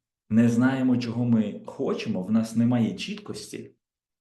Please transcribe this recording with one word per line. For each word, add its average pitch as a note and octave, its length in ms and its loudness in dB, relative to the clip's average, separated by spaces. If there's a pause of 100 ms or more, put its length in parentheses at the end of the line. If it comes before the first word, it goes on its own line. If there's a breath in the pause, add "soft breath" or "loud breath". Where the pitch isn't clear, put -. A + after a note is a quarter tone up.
(300)
не A#2 180 6
знаємо, B2+ 480 2
чого A#2 280 -2
ми G#2+ 420 2
хочемо, A2+ 560 -4
в F#2 80 -6
нас A2+ 260 0
немає A#2 380 2
чіткості, - 760 -12 (500)